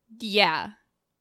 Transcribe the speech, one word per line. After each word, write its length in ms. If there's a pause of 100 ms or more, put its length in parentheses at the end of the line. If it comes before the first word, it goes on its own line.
(200)
Yeah. 500 (500)